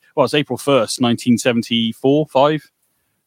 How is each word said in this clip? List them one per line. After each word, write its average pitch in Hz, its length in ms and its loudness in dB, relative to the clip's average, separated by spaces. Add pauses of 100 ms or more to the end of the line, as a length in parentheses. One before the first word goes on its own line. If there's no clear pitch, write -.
(160)
Well, 143 100 2
it's - 80 -4
April 139 240 -2
first, 131 440 0
nineteen 120 360 2
seventy-four, 117 920 -2
five. 147 340 2 (640)